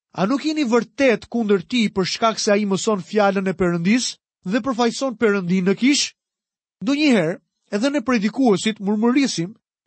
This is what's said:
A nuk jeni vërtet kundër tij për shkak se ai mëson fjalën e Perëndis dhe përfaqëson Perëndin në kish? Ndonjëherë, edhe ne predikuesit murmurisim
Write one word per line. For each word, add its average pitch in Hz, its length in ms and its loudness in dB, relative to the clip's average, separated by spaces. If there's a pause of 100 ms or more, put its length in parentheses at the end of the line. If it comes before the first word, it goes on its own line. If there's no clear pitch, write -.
(160)
A 170 120 0
nuk 285 180 -2
jeni 302 180 -2
vërtet 240 640 0
kundër 208 400 0
tij 233 240 0
për 185 240 -2
shkak 226 240 0
se 202 160 2
ai 214 100 0
mëson 190 380 -2
fjalën 196 440 0
e 190 80 -2
Perëndis 185 600 0 (320)
dhe 208 160 -2
përfaqëson 240 560 -2
Perëndin 190 480 0
në 196 80 2
kish? - 380 0 (720)
Ndonjëherë, 240 560 0 (320)
edhe 208 180 0
ne 285 140 -2
predikuesit 220 760 0
murmurisim 214 760 -2 (320)